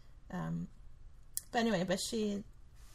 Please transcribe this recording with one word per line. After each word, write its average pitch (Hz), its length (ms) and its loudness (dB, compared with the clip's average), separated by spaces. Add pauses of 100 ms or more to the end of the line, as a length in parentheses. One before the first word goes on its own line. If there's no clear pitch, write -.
(320)
Um, 170 360 0 (840)
but 240 80 6
anyway, 214 280 6
but 202 120 4
she, 208 440 2 (520)